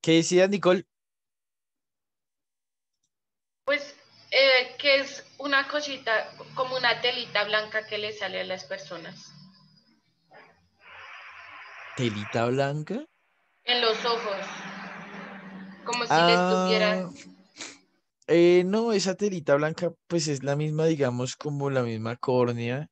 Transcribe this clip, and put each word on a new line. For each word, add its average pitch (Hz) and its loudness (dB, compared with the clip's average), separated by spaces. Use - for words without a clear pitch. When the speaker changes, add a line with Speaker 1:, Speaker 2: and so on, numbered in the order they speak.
Speaker 1:
¿Qué 160 4
decías, 180 6
Nicole? 185 2
Speaker 2:
Pues, 285 -2
eh, 262 4
que 277 4
es - -8
una 277 0
cosita, 269 -2
como 262 -4
una 247 0
telita 226 -2
blanca 214 -4
que 214 -8
le 208 -6
sale 190 -8
a - -6
las 185 -8
personas. 180 -14
Speaker 1:
¿Telita 117 -2
blanca? 147 -4
Speaker 2:
En 247 0
los 220 0
ojos. 220 -2
Como 240 -2
si - -10
les - 2
Speaker 1:
Ah, 175 6
Speaker 2:
tuviera. 185 2
Speaker 1:
eh, 175 8
no, 220 0
esa 190 0
telita 180 0
blanca, 160 0
pues 160 0
es 135 -2
la 143 0
misma, 151 0
digamos, 131 0
como 143 -4
la 131 2
misma 113 -4
córnea 123 0